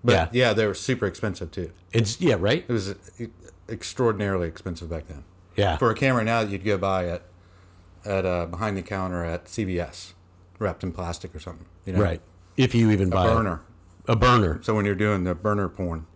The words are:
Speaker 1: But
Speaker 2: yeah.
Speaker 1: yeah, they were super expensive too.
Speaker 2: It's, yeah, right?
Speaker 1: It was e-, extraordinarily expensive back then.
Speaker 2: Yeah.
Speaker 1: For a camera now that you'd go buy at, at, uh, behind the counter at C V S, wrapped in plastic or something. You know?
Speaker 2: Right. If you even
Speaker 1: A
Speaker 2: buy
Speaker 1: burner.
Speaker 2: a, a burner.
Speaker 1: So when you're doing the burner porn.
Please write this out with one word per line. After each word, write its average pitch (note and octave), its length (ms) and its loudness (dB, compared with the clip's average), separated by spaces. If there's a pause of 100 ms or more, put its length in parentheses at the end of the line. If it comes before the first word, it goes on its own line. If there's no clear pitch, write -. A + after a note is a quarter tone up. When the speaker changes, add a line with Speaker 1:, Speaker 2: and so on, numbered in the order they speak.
Speaker 1:
But A#2 100 4
Speaker 2:
yeah. E2 200 4
Speaker 1:
yeah, A#2+ 220 4
they A2 120 2
were G2+ 60 0
super A#2 340 -4
expensive F#2 440 -6
too. E2+ 200 -8 (220)
Speaker 2:
It's, A2+ 300 2
yeah, C3+ 180 4
right? A#2+ 260 0
Speaker 1:
It B2+ 60 -4
was G2 220 -2 (240)
e-, A#2 80 -10 (420)
extraordinarily G2+ 800 -2
expensive E2 400 -10
back D#2+ 200 -8
then. D2 160 -16 (320)
Speaker 2:
Yeah. F#2 200 2
Speaker 1:
For A#2 140 2
a A2 40 0
camera B2+ 300 2
now A2+ 180 2
that G#2 80 -2
you'd G2 140 -8
go G#2 140 2
buy F#2 300 0
at, E2+ 140 -6 (840)
at, F#2+ 180 0
uh, F2 220 -2
behind F#2+ 320 -4
the F2+ 40 -6
counter F#2 420 -4
at E2+ 240 -6
C A2+ 160 -4
V F#2 160 -2
S, - 340 -10 (440)
wrapped G2 240 -4
in F2 100 -6
plastic E2+ 420 -8
or E2 60 -14
something. E2 260 -16 (180)
You F#2+ 80 -8
know? F#2 100 2
Speaker 2:
Right. E2+ 200 -2 (340)
If B2+ 180 2
you A2+ 160 6
even G2 180 4
Speaker 1:
A - 20 0
Speaker 2:
buy F#2+ 160 4
Speaker 1:
burner. A2 340 2 (480)
Speaker 2:
a, B2 40 4
a A#2 40 4
burner. G#2+ 460 6
Speaker 1:
So A2+ 120 0
when G#2 120 2
you're G2+ 80 2
doing G2 300 2
the F2+ 100 0
burner G2+ 340 -2
porn. E2 480 -6